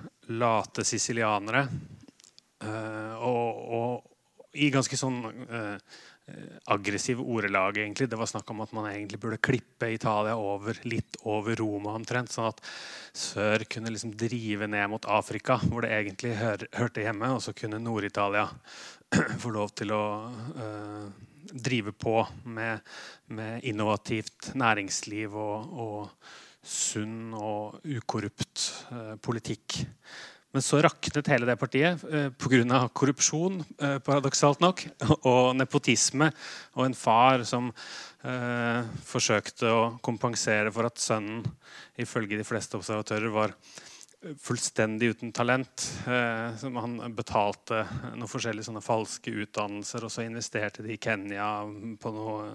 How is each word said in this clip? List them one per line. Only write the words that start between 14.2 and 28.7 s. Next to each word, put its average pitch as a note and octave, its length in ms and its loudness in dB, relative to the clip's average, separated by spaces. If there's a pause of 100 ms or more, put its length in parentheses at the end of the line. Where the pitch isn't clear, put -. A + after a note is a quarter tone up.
ned G#2 220 2
mot A2 160 -4
Afrika, G#2+ 500 2
hvor A#2 260 0
det A2+ 80 0
egentlig G#2+ 460 -2
hør-, G#2+ 380 -2
hørte A#2 260 0
hjemme, A2 320 -2
og A#2+ 80 0
så G#2 160 -6
kunne G#2+ 240 -6
Nord-Italia G#2 680 0 (640)
<clears throat> - 320 2
få A#2+ 100 -4
lov G#2 220 -2
til G#2+ 140 -4
å, G#2+ 420 0 (260)
eh, G#2 720 -10 (220)
drive A#2+ 440 -2
på A2 360 2 (160)
med, A2+ 360 -4 (480)
med A2+ 360 -6
innovativt G#2+ 920 -2
næringsliv G#2 760 0
og, G#2+ 480 -4
og G#2 300 -6 (500)
sunn A2+ 720 -4
og G#2+ 520 -6
ukorrupt, A2+ 840 -4 (260)